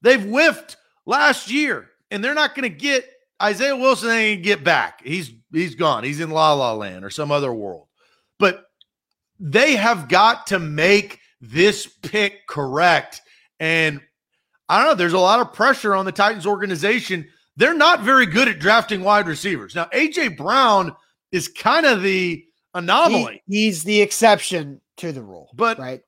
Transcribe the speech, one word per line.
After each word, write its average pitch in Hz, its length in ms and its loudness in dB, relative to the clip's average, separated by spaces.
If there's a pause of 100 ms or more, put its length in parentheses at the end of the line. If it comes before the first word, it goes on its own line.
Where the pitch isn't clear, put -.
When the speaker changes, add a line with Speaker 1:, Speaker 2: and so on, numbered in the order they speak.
Speaker 1:
They've 240 220 4
whiffed 254 560 -2 (260)
last 277 460 0
year, 254 400 -4 (200)
and 202 140 -6
they're 269 80 -2
not 294 220 -2
gonna 254 160 -6
get, 254 360 -4 (360)
Isaiah 214 340 -2
Wilson 247 340 0
ain't 214 320 -2
gonna 202 140 0
get 143 80 -14
back. 135 400 0
He's, 147 280 -8 (200)
he's 160 220 -4
gone. 127 300 -2
He's 147 160 -6
in 165 100 -8
La 156 240 4
La 127 180 -2
Land 98 320 -10
or 98 60 -14
some 147 200 -8
other 143 220 -2
world. 98 360 -12 (500)
But 185 260 0 (760)
they 226 380 2
have 202 320 0
got 208 380 2
to 190 120 -2
make 170 640 0 (200)
this 160 460 0
pick - 600 -6
correct. 147 760 0 (400)
And 160 400 -2 (680)
I 180 100 2
don't 277 100 4
know, 311 60 4
there's 175 180 0
a 185 60 2
lot 196 220 4
of 233 120 -4
pressure 220 420 0
on 190 120 -2
the 185 60 -6
Titans 202 340 0
organization. 190 840 -4 (280)
They're 269 180 2
not 320 260 4
very 247 260 4
good 220 220 2
at 185 100 -4
drafting 202 440 2
wide 202 260 2
receivers. 151 480 -6
Now, 170 160 -6
A 294 160 0
J 311 200 -4
Brown 196 680 0 (340)
is 180 160 -4
kind 302 400 0
of 220 160 2
the 185 420 -4 (300)
anomaly. 190 720 0
Speaker 2:
He, 208 200 0
he's 170 180 -4
the 208 160 2
exception 185 800 0 (160)
to 165 160 -10
the 131 100 -12
rule, 92 320 -20
Speaker 1:
But, 226 240 -2
Speaker 2:
right? 131 300 -12